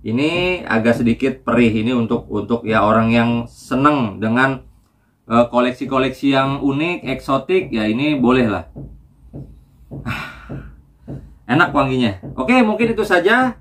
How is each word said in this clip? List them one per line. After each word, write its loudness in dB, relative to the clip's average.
Ini 0
agak 2
sedikit 0
perih. 4
Ini 0
untuk, -2
untuk -4
ya 2
orang 4
yang 2
seneng 0
dengan, 0
eh, 2
koleksi-koleksi 0
yang 0
unik, -2
eksotik, -2
ya -2
ini 0
boleh 4
lah. -6
<sighs> -14
Enak 2
wanginya. 0
Oke, 2
mungkin 2
itu -2
saja. 2